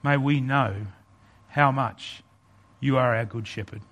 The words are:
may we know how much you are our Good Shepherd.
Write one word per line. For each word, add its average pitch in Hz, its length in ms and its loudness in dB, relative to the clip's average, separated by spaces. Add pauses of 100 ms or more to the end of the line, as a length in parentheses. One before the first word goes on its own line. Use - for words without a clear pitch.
may 143 140 4
we 139 240 2
know 120 460 0 (640)
how 143 220 4
much 131 500 -6 (580)
you 131 180 2
are 123 180 4
our 113 100 -2
Good 110 220 -10
Shepherd. - 340 -12 (100)